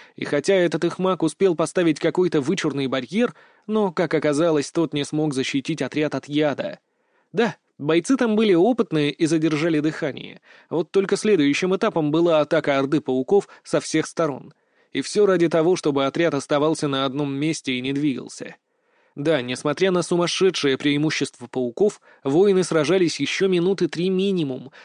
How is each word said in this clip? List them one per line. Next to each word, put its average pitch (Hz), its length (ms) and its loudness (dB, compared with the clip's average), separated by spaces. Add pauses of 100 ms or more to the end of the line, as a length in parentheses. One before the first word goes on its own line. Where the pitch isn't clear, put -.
(160)
и - 80 -10
хотя 147 300 0
этот 170 300 2
их 170 140 -4
маг 185 240 -2
успел 175 320 2
поставить 165 460 0
какой-то 160 400 0
вычурный 139 460 -2
барьер, 135 480 -2 (320)
но, 208 260 0
как 165 220 0
оказалось, 151 560 2
тот 165 240 -2
не 143 100 -2
смог 151 300 -2
защитить 139 480 -4
отряд 143 320 -2
от 135 120 -6
яда. 147 520 -2 (540)
Да, 196 240 0 (200)
бойцы 165 400 0
там 233 180 2
были 214 200 4
опытные 170 560 2
и 170 160 -2
задержали 156 540 0
дыхание. 151 600 -6 (300)
Вот 160 200 -4
только 196 260 2
следующим 185 600 2
этапом 175 340 0
была 165 300 4
атака 147 380 0
орды 139 240 0
пауков 131 460 0 (140)
со - 180 -2
всех 156 260 -2
сторон. 147 480 -6 (380)
И 139 100 -4
всё 208 240 2
ради 175 220 4
того, 170 280 2
чтобы 139 300 0
отряд 160 280 0
оставался 151 540 0
на 135 160 -2
одном 139 280 -4
месте 143 420 -4
и 123 60 -4
не 131 120 -4
двигался. - 640 -6 (580)
Да, 143 280 0
несмотря 143 480 -2
на 180 120 2
сумасшедшее 170 760 0
преимущество 147 680 -2
пауков, 127 540 -2 (240)
воины 185 400 4
сражались 160 560 0
ещё 190 280 -2
минуты 180 400 0
три 175 200 -4
минимум, 185 640 -2 (120)